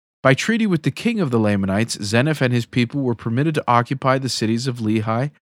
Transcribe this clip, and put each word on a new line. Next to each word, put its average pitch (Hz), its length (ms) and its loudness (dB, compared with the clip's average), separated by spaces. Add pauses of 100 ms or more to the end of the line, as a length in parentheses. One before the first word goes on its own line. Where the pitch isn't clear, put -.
(220)
By 135 120 6
treaty 220 340 0
with 175 160 0
the 139 80 0
king 226 300 -2
of 143 100 0
the 117 80 2
Lamanites, 104 580 0
Zeniff 123 440 0
and 123 120 2
his 120 120 0
people 127 360 -2
were 123 140 0
permitted 135 400 -2
to 139 140 -2
occupy 131 480 2
the 131 100 -4
cities 117 400 -2
of 123 120 -6
Lehi, 110 520 -2 (140)